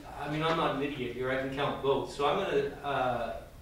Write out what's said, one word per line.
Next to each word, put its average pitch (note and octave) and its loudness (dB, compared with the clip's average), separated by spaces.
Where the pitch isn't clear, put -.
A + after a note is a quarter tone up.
I D3 -4
mean, D#3 0
I'm D#3+ 4
not C#3+ 2
an C3+ 0
idiot B2 -2
here. B2+ 0
I C3 2
can C3+ -2
count C#3+ 0
votes. C3+ 2
So C#3+ 2
I'm D3 4
gonna, C#3 0
uh, B2+ 0